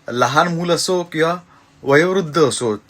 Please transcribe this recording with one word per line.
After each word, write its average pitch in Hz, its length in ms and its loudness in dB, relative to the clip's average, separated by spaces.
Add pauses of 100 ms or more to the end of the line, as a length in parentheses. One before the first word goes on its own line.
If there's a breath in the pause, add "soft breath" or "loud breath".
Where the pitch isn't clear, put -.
लहान 123 400 0
मूल 170 220 -4
असो 180 320 -2
किंवा 165 320 -2 (480 soft breath)
वयोवृद्ध 160 600 2
असो, 117 340 0 (140)